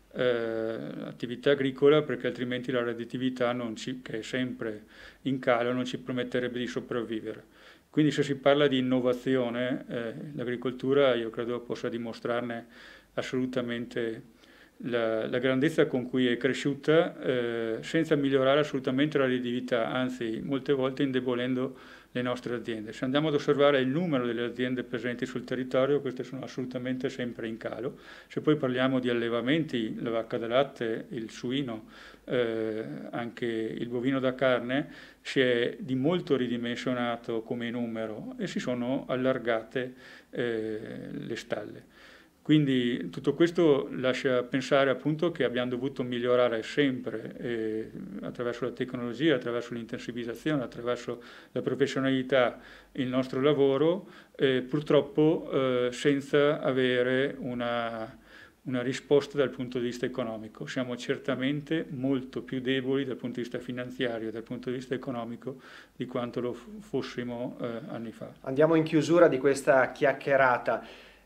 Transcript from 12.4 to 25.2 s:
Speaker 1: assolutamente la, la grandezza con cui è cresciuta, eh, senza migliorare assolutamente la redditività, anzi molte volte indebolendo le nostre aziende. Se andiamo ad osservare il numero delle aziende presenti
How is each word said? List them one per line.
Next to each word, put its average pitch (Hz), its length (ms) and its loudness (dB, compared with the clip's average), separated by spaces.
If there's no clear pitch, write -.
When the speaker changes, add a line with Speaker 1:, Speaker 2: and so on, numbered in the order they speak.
Speaker 1:
assolutamente 120 1080 -4
la, 113 380 0
la 131 120 -2
grandezza 135 480 4
con 127 220 -2
cui 127 200 2
è 123 80 4
cresciuta, 139 840 2
eh, 117 600 -2
senza 160 340 0
migliorare 139 460 4
assolutamente 143 580 0
la 135 80 4
redditività, 123 600 0
anzi 127 520 -2
molte 139 320 -2
volte 135 300 0
indebolendo 127 1000 -2
le 123 80 -2
nostre 123 320 -4
aziende. 110 380 -6
Se - 120 -6
andiamo 143 220 2
ad 151 80 2
osservare 143 460 6
il 127 80 2
numero 143 360 2
delle 120 200 0
aziende 123 400 -2
presenti 123 420 -4